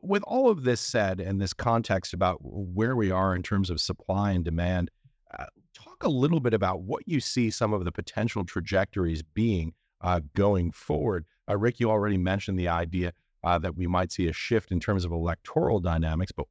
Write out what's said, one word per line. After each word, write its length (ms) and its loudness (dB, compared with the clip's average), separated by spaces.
With 200 0
all 260 2
of 140 2
this 180 2
said 400 0
and 180 -2
this 140 -2
context 600 0
about 260 2
where 560 -2
we 140 2
are 260 2
in 60 -2
terms 260 0
of 140 -2
supply 480 -2
and 120 2
demand, 480 0
uh, 60 -12
talk 300 -10
a 40 2
little 320 2
bit 140 2
about 260 0
what 260 -8
you 140 0
see 300 0
some 240 0
of 100 -2
the 80 -2
potential 540 -4
trajectories 760 0
being, 520 -2
uh, 200 0
going 380 2
forward. 540 -2
Uh, 80 0
Rick, 220 0
you 100 4
already 260 2
mentioned 420 0
the 100 0
idea, 440 -2
uh, 140 2
that 180 -4
we 100 -2
might 240 0
see 180 -2
a 40 0
shift 400 -2
in 80 0
terms 240 0
of 80 -4
electoral 680 0
dynamics, 520 0
but, 180 -8